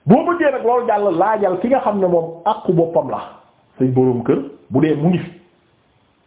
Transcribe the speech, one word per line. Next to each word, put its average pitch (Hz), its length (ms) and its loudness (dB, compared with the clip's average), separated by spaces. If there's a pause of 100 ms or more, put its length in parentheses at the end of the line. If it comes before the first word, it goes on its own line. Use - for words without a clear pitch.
Boo 269 160 6
bëggee 339 280 0
nag 226 120 -6
loolu 240 240 0
jàll 208 160 0 (160)
laajal 196 400 0
ki 240 80 -2
nga 254 160 2
xam 208 160 -2
ne 185 80 2
moom 165 200 0 (200)
àqu 214 240 -2
boppam 165 400 0
la, - 60 -6 (600)
say 131 100 0
boroom 127 360 2
kër - 140 0 (320)
bu 131 100 0
dee 156 160 2
mu 156 140 -2
ngi 175 80 0
fi, - 140 -12 (960)